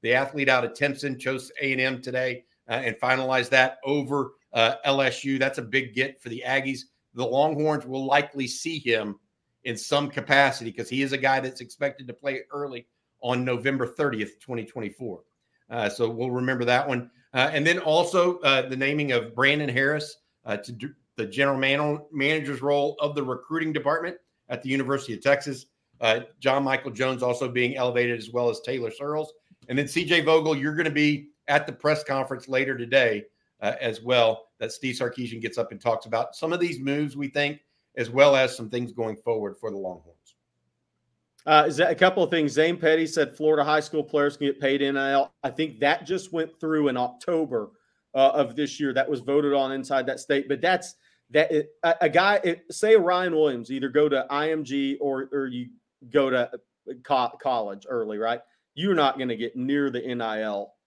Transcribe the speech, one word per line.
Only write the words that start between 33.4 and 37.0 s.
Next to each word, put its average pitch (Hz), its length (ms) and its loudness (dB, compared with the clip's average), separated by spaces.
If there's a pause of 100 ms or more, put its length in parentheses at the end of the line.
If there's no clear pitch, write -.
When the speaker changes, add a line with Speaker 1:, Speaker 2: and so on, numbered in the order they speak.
Speaker 1:
uh, 107 220 -2
as 113 200 -4
well, 117 580 2
that 110 120 -6
Steve 127 240 -4
Sarkisian 117 460 -6
gets 113 160 -6
up 117 140 -4
and 104 100 -16
talks 113 240 -2
about 113 300 -4
some 165 180 -4
of 175 60 -4
these 170 200 -2
moves, 139 380 -2